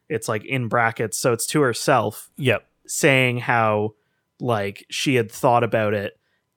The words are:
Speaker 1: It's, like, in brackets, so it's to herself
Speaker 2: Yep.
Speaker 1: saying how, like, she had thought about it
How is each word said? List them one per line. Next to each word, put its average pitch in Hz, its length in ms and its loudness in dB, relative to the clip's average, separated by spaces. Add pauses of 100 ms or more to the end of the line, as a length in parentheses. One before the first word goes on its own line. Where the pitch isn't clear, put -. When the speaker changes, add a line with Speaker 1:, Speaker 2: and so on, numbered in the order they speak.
Speaker 1:
It's, - 200 -6
like, 110 180 -4
in 127 220 -4
brackets, 113 500 -2
so 123 160 2
it's 113 140 -4
to 156 120 0
herself 120 760 0
Speaker 2:
Yep. 123 280 0 (200)
Speaker 1:
saying 131 540 2
how, 110 520 0 (480)
like, 104 480 -4
she - 280 0
had 110 140 0
thought 120 320 2
about 107 300 0
it 104 260 -4 (380)